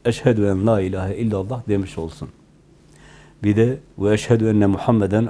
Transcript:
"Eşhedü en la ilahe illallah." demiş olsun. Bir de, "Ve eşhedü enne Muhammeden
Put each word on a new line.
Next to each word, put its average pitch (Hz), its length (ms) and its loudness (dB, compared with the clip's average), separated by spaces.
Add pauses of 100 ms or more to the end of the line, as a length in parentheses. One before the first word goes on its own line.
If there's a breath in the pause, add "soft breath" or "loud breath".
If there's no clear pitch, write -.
"Eşhedü 120 420 0
en 98 200 0
la 110 140 2
ilahe 95 360 -4
illallah." 107 520 -4
demiş 98 300 -4
olsun. 82 300 -10 (1120 loud breath)
Bir 104 140 2
de, 120 220 2 (200)
"Ve 101 160 2
eşhedü 110 340 0
enne 104 180 4
Muhammeden 104 640 0